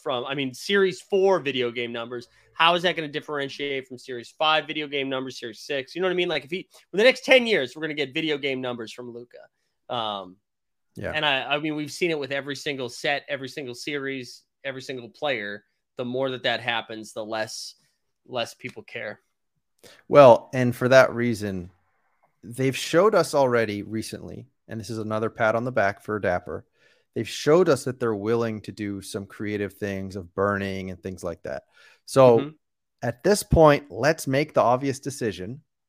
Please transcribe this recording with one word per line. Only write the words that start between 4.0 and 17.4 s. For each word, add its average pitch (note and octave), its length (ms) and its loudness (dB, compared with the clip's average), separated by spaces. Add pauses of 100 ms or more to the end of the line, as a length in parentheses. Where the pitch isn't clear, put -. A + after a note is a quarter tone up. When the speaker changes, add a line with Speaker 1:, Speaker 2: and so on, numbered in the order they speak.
Speaker 1:
five D#3 360 0
video D3+ 220 -8
game C#3 200 -4
numbers, C3 300 -6
Series A2+ 220 -12
six? C3+ 340 -8
You E3+ 60 -8
know F#3 80 0
what F3+ 40 0
I F3 40 -2
mean? F3 120 0
Like, D3+ 160 -4
if C3+ 60 -20
he, F3+ 180 -10 (220)
for E3+ 60 -8
the G#3 80 4
next - 200 4
ten B3+ 220 6
years, D#3 300 0
we're D#3 60 -10
gonna D#3 120 -6
get C#3 200 -4
video D#3 240 -2
game C3+ 220 -2
numbers A#2+ 320 -6
from B2 200 -14
Luka. A#2+ 260 -18 (500)
Um, G2+ 480 -6 (600)
Speaker 2:
Yeah. A2 160 -8
Speaker 1:
and D#3 120 -2
I, C3+ 180 0 (120)
I D3+ 60 0
mean, D3+ 160 -4
we've D3 160 -8
seen F3 180 -2
it D#3 80 0
with C3+ 140 -6
every C#3 240 -6
single C3 320 -6
set, C#3+ 400 -4
every C3+ 200 -8
single B2+ 280 -10
series, C3+ 640 -10 (220)
every C3 180 -10
single B2+ 280 -12
player. G#2+ 540 -6 (340)
The B2+ 60 -6
more B2+ 260 -2
that B2 120 -8
that A#2 180 0
happens, A2+ 520 -6
the A2+ 120 -10
less, A2 520 -8 (500)